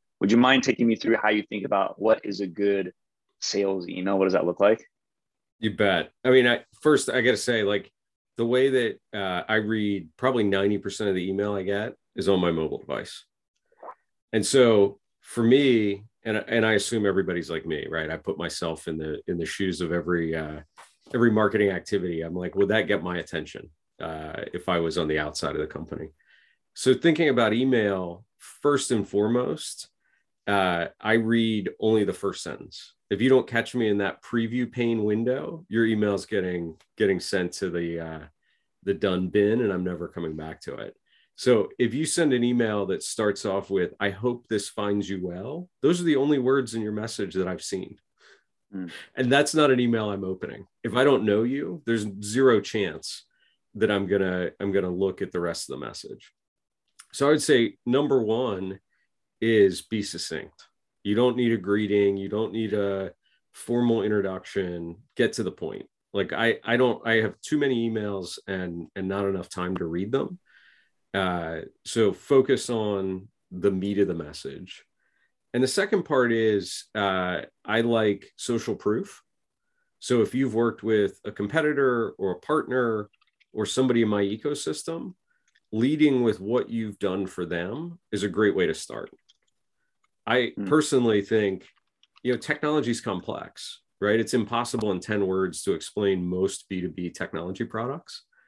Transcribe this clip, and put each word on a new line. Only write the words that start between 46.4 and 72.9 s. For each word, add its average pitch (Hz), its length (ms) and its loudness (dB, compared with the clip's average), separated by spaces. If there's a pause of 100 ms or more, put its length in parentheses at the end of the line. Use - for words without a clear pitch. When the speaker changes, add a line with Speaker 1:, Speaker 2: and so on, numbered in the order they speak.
Speaker 2:
in 113 80 -4
your 107 80 -4
message 107 420 -6
that 92 140 -2
I've 95 160 -8
seen. - 340 -8 (760)
Speaker 1:
Mm. 92 200 -8 (240)
Speaker 2:
And 127 160 0
that's 147 240 2
not 147 160 6
an 127 80 4
email 113 320 2
I'm 98 120 -6
opening. 95 440 -8 (160)
If 107 100 -4
I 127 100 4
don't 127 220 4
know 107 160 4
you, 131 460 -4
there's 113 180 0 (180)
zero 113 380 4
chance 92 640 -6 (480)
that 104 160 2
I'm 98 160 2
gonna, 92 540 0
I'm 101 120 -2
gonna 92 200 0
look 92 320 -2
at 90 80 -6
the 87 80 -4
rest 85 320 -4
of 65 80 -10
the 69 40 -10
message. - 500 -14 (800)
So 139 120 -2
I 143 40 6
would 156 120 4
say 117 440 2
number 135 360 2
one 107 580 -2 (600)
is 104 420 6
be 107 220 -4
succinct. - 640 -10 (380)
You 104 120 0
don't 120 220 4
need 120 160 2
a 113 40 2
greeting. 101 600 2
You 98 100 -6
don't 104 240 -4
need 107 220 -4
a 98 400 -4 (400)
formal 120 500 0
introduction. 92 920 -4 (180)
Get 117 180 2
to 113 100 -4
the 90 80 -6
point. 65 360 -10 (240)
Like, 98 220 -4
I, 113 320 0
I 117 100 0
don't, 123 320 2
I 113 140 4
have 110 180 -2
too - 180 -2
many 123 320 0
emails 104 560 -4
and, 90 480 -6
and 95 140 -6
not 98 180 0
enough 95 220 -2
time 92 300 -4
to 90 80 -4
read 90 260 -4
them. 143 260 -2 (760)
Uh, 85 480 -2 (240)
so 110 260 2
focus 135 580 2
on 101 600 -2 (220)